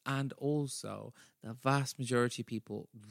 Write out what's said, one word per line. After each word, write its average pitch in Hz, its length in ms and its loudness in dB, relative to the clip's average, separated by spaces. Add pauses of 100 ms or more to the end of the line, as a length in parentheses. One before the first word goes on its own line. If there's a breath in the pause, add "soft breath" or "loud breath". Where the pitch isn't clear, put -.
And 135 280 0
also, 127 800 -2 (300 soft breath)
the 113 120 -8
vast 135 440 2
majority 123 440 2
of - 40 -6
people 107 420 -6 (220)